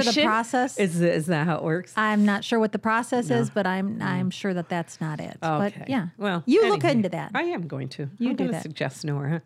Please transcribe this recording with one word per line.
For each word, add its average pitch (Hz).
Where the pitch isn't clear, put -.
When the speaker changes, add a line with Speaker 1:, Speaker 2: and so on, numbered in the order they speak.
Speaker 1:
the -
Speaker 2:
Audition? 240
Speaker 1:
process. 233
Speaker 2:
Is, 175
is 170
that 160
how 165
it -
works? 165
Speaker 1:
I'm 214
not 208
sure 233
what 214
the 214
process 226
Speaker 2:
No. 240
Speaker 1:
is, 220
but 202
I'm, 196
Speaker 2:
Mm. 214
Speaker 1:
I'm 185
sure 196
that 175
that's 170
not 156
it. -
But 165
Speaker 2:
Okay. 147
Speaker 1:
yeah. 226
Speaker 2:
Well, 185
Speaker 1:
You 392
look 403
Speaker 2:
anywho, 339
Speaker 1:
into 220
that. 160
Speaker 2:
I 294
am 277
going 135
to. 143
Speaker 1:
You 247
Speaker 2:
I'm 233
Speaker 1:
do 185
Speaker 2:
gonna 165
Speaker 1:
that. 160
Speaker 2:
suggest 151
Nora. 147